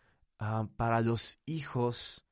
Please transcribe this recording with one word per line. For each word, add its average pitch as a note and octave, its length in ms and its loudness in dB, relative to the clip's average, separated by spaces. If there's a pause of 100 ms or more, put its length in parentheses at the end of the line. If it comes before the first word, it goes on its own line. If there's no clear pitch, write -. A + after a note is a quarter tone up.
(400)
ah, A2 360 0
para A#2 260 4
los A2+ 440 0
hijos B2+ 880 -2